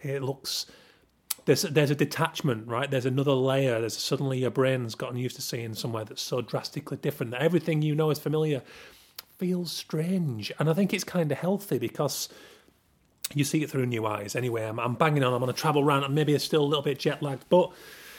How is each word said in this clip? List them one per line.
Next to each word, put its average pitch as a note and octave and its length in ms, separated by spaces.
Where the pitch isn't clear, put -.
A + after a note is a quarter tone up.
It C#3 220
looks, - 420
there's, C#3 180
there's D3 300
a - 20
detachment, C3+ 720
right? B2 240
There's C3 160
another C3+ 280
layer. C3 440
There's A2+ 180
suddenly C3+ 420
your B2+ 120
brain's C3 460
gotten B2+ 200
used B2 200
to C3+ 60
seeing A#2 320
somewhere A2+ 300
that's - 160
so B2+ 200
drastically C3 560
different C3+ 340
that B2 120
everything E3 400
you D3+ 120
know D#3 160
is C#3+ 80
familiar D3+ 440
feels F3+ 320
strange. D#3+ 880
And D3+ 100
I D#3+ 40
think F#3 200
it's F#3 120
kind E3 260
of - 80
healthy E3+ 400
because B2 500
you C#3+ 120
see D#3 180
it C#3 80
through C3 160
new A2+ 200
eyes. G#2 280
Anyway, A#2 300
I'm, A2+ 160
I'm A#2+ 140
banging D3+ 280
on. B2+ 100
I'm A#2+ 100
on B2 80
a - 20
travel C#3+ 320
rant. C#3+ 200
I'm C#3 100
maybe D3 260
still D#3 220
a C#3+ 40
little C#3+ 160
bit C#3+ 160
jet D3+ 240
lagged, C3+ 260
but F3+ 220